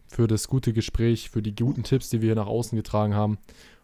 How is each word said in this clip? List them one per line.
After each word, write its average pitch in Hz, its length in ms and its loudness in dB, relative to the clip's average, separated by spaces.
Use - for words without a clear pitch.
für 117 200 2
das 107 200 0
gute 127 260 0
Gespräch, 113 560 0
für 110 120 -4
die 104 140 -4
guten 120 280 0
Tipps, - 260 0
die 113 120 0
wir 110 60 2
hier 110 80 4
nach 107 120 -2
außen 117 280 -2
getragen 107 400 0
haben. 107 220 2